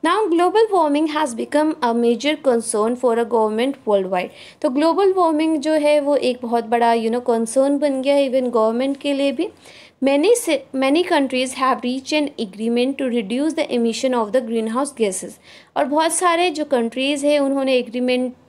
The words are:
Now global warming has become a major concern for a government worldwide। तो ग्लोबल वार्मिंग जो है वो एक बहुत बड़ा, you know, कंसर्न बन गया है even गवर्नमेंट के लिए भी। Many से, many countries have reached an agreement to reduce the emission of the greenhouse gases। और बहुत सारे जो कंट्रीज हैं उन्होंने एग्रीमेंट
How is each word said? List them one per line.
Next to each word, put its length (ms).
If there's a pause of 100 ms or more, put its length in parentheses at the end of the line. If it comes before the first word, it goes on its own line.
Now 120 (140)
global 420
warming 420
has 180
become 380 (120)
a 100
major 400 (140)
concern 480
for 180
a 100
government 480 (160)
worldwide। 400 (340)
तो 80
ग्लोबल 420
वार्मिंग 440
जो 160
है 280
वो 160
एक 260
बहुत 220
बड़ा, 300
you 140
know, 180
कंसर्न 520
बन 240
गया 120
है 160
even 200
गवर्नमेंट 460
के 160
लिए 200
भी। 160 (560)
Many 320
से, 280 (120)
many 260
countries 540
have 240
reached 320
an 160 (180)
agreement 540
to 100
reduce 480
the 120
emission 440
of 180
the 180
greenhouse 440
gases। 380 (440)
और 80
बहुत 280
सारे 380
जो 140
कंट्रीज 600
हैं 160
उन्होंने 340
एग्रीमेंट 580 (160)